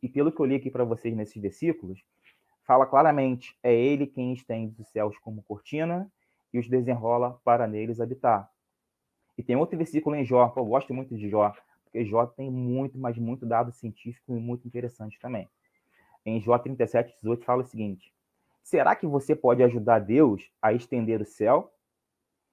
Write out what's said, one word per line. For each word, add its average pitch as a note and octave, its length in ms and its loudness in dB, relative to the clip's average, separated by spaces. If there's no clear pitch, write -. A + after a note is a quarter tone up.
E B2 60 -4
pelo C#3+ 220 0
que D#3+ 100 -4
eu C#3 60 2
li C3+ 100 0
aqui B2+ 140 -6
pra B2+ 140 -2
vocês A2+ 320 -4
nesses G#2+ 240 -8
versículos, G2+ 640 -6
fala C3 220 6
claramente: C3+ 760 2
é B2 120 4
ele C#3 320 2
quem B2+ 260 -6
estende A2+ 480 -8
os G#2+ 80 -18
céus G#2 300 -4
como G#2+ 240 -16
cortina E3+ 680 -6
e B2 60 -2
os A#2 100 -4
desenrola A#2+ 760 0
para A#2+ 220 4
neles A2 340 -6
habitar. A#2 500 -2
E - 60 -12
tem B2+ 140 0
outro E3+ 200 0
versículo D#3 400 -2
em C#3 80 -2
Jó, B2 240 4
que A#2+ 100 -8
eu B2+ 60 -2
gosto B2 280 -2
muito B2+ 240 -10
de G#2 120 -8
Jó, G#2 240 2
porque A#2 200 -6
Jó A2+ 220 0
tem C3+ 240 -10
muito, B2+ 480 -4
mas B2 200 -6
muito A#2+ 280 -6
dado A#2 260 0
científico A#2+ 640 -12
e A2+ 40 -6
muito A#2+ 260 -8
interessante A#2+ 520 -12
também. A#2 300 -10
Em A2 160 -2
Jó A#2+ 180 2
trinta B2+ 260 -2
e - 20 -4
sete, - 300 -2
dezoito A#2 280 -4
fala B2+ 180 0
o B2 40 -8
seguinte: G#2 480 -10
"Será D#3 320 2
que - 120 -8
você C#3+ 280 0
pode B2 280 4
ajudar A#2 380 4
Deus A2 500 2
a A2 120 2
estender A2+ 480 -2
o G#2+ 60 -8
céu A#2 460 0